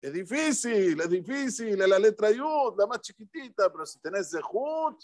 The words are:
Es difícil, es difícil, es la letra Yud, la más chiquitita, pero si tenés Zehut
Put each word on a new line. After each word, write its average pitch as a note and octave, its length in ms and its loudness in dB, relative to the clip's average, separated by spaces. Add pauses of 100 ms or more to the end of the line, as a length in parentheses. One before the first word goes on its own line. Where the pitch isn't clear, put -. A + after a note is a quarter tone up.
Es C#3 120 -10
difícil, G#3 840 0
es E3 120 -2
difícil, A3 680 -2
es F#3+ 100 4
la G3 100 6
letra G#3+ 320 4
Yud, C4+ 480 0
la G3+ 80 4
más A#3 160 -6
chiquitita, G#3+ 680 -4
pero D#3+ 140 -12
si - 140 -16
tenés F3+ 320 -6
Zehut D4+ 720 -4